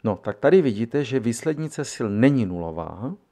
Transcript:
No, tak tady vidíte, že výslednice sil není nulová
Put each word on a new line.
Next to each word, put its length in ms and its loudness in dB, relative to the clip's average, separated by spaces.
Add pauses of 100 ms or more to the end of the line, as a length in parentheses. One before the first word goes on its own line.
No, 120 0
tak 220 -8
tady 240 6
vidíte, 420 0
že 160 -2
výslednice 640 -4 (100)
sil 140 -2
není 380 4
nulová 680 -8 (180)